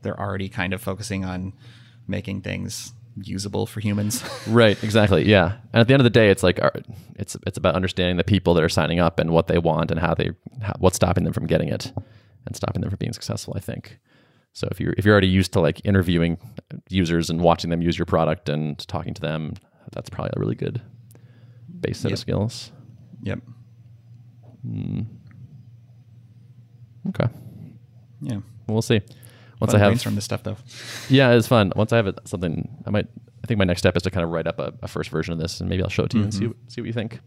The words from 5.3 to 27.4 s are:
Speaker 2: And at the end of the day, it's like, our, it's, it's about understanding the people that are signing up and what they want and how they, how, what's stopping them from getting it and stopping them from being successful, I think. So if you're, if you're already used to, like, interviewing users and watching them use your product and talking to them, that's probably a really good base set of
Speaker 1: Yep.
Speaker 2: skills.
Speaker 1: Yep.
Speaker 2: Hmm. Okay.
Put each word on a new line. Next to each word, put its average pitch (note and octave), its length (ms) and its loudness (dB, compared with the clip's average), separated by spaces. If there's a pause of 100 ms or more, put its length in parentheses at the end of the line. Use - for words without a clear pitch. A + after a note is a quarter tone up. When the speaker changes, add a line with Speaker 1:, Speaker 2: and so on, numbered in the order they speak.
Speaker 2:
And A2+ 80 4
at A2+ 80 4
the C3+ 60 6
end C#3 60 6
of B2+ 40 6
the A#2+ 60 6
day, A2 200 6
it's F#2+ 120 4
like, F2+ 200 4
our, - 100 4 (440)
it's, - 200 -10 (100)
it's - 120 -8
about F2 160 2
understanding F2+ 420 0
the E2+ 80 0
people F#2 300 4
that D#2+ 100 4
are E2 40 2
signing D#2+ 320 0
up E2 180 2
and E2 120 0
what E2 160 4
they E2 120 2
want E2 320 0
and E2 100 -2
how E2 140 0
they, E2+ 160 -2 (320)
how, G2+ 160 -6
what's F#2 180 2
stopping F2+ 280 4
them E2 80 -2
from - 140 -4
getting D#2+ 220 0
it - 240 -6 (540)
and - 100 -10
stopping - 240 -4
them - 100 -4
from G2 80 -6
being A2+ 140 -4
successful, - 440 -10
I G#2+ 40 -6
think. - 380 -14 (560)
So - 160 -8
if - 100 -10
you're, E2+ 160 -2
if F#2+ 80 -2
you're G#2 80 8
already F#2+ 160 6
used F#2 240 4
to, G2+ 80 2
like, D#2+ 240 2
interviewing E2+ 540 2 (500)
users E2+ 420 2
and E2 120 -2
watching E2+ 280 4
them E2 120 -2
use E2 160 0
your E2+ 80 -2
product D#2+ 420 0
and D2+ 300 -4 (100)
talking D2+ 260 -8
to - 60 -14
them, D#2 340 -6 (380)
that's - 180 -14
probably - 260 -8
a - 40 -4
really G1+ 140 -2
good - 260 -6 (1000)
base - 180 -6
set - 80 -6
of - 60 -2
Speaker 1:
Yep. - 60 -6
Speaker 2:
skills. - 540 -6 (500)
Speaker 1:
Yep. F#2+ 180 -8 (1300)
Speaker 2:
Hmm. G#2 340 -6 (2000)
Okay. - 160 0 (920)